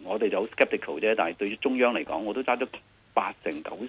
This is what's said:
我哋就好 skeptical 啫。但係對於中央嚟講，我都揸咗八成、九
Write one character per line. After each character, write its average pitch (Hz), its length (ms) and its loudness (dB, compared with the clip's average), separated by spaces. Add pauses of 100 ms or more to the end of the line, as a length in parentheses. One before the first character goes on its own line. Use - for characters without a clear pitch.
我 - 160 -2
哋 113 100 2
就 95 120 2
好 113 60 -2
skeptical 92 520 0
啫。 107 160 2
但 87 160 2
係 85 40 -12
對 101 140 -2
於 107 80 -4
中 131 200 0
央 123 160 6
嚟 110 100 -2
講， - 160 -4
我 104 140 -4
都 123 100 -2
揸 123 140 2
咗 127 100 -2 (460)
八 104 200 0 (100)
成、 - 80 -2 (120)
九 - 140 -8 (120)